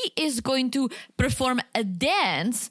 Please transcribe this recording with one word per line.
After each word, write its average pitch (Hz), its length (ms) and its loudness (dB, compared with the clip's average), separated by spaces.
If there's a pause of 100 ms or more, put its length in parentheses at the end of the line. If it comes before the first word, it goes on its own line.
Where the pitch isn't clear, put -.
(160)
is 294 260 0
going 262 300 0
to 269 180 0 (260)
perform 254 440 2 (140)
a 226 80 -2
dance 190 880 0